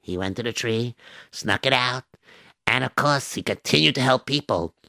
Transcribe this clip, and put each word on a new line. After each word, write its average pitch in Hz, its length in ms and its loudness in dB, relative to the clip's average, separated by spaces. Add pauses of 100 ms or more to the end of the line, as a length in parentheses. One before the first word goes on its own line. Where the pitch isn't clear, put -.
He 90 160 -6
went 95 200 -4
to 117 60 -6
the 117 100 -4
tree, 117 420 -2 (360)
snuck - 340 -2
it 131 80 4
out, 123 320 0 (600)
and 123 180 2
of 127 120 -6
course, 143 380 0
he 104 100 -6
continued 147 520 2
to 135 60 0
help 127 240 2
people. 101 480 -2 (160)